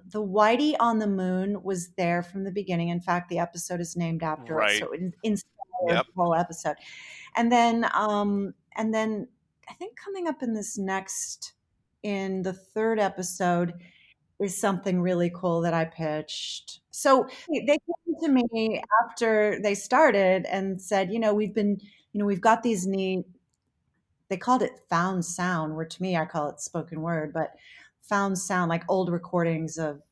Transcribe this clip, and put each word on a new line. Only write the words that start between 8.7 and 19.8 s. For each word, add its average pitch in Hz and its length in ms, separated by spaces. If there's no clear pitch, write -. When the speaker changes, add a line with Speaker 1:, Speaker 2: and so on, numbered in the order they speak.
Speaker 1:
and 220 180
then 220 320
I - 40
think 415 260
coming 381 300
up 294 120
in 240 120
this 214 260
next, - 760
in 196 380
the 185 100
third 220 480
episode, 180 720
is 196 180
something 190 440
really 175 340
cool 170 280
that 170 120
I 165 100
pitched. - 960
So 269 340
they 285 300
came - 420
to 330 80
me 226 520
after 214 560
they 202 140
started 196 720